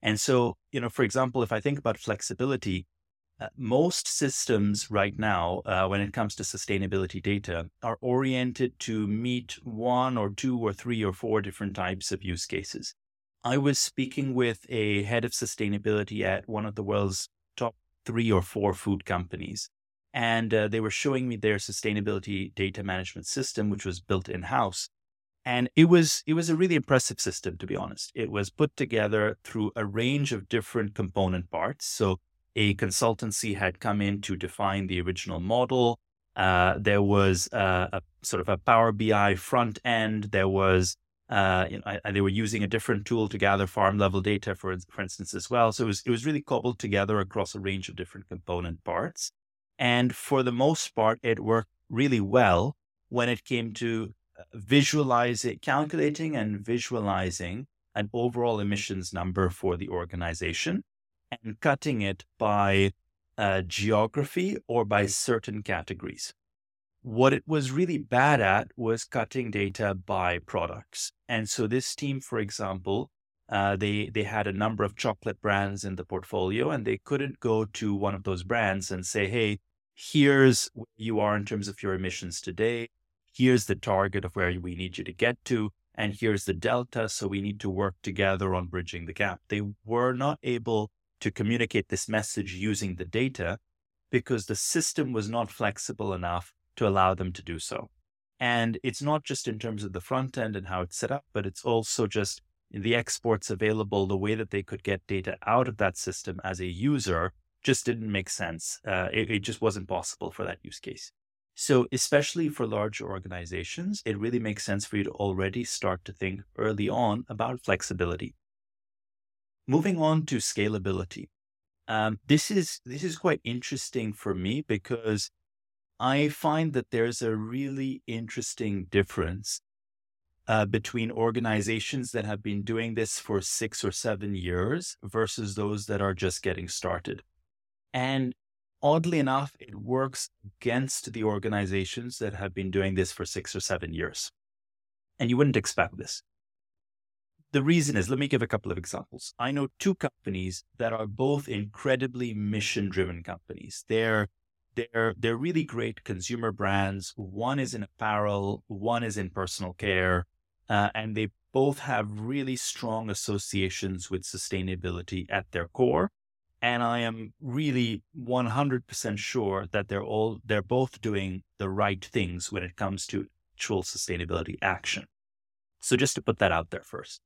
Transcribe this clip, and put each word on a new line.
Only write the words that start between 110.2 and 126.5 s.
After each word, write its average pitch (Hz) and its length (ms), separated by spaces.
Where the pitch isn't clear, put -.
for - 140
that 92 180
use - 160
case. - 340
So 127 380
especially 147 560
for 131 180
large 107 360
organizations, 92 1040
it 107 120
really 117 200
makes 107 260
sense 101 220
for - 100
you 101 80
to - 60
already 98 540
start - 420
to 95 60
think 95 280
early 107 320
on 113 400
about 117 320
flexibility. 90 720
Moving 165 320
on 156 280
to 139 100
scalability. 98 920
Um, 110 380
this 151 240
is, 196 360
this 135 180
is 165 140
quite 175 260
interesting 120 680
for 104 220
me 104 320
because 110 640
I 135 300
find 156 440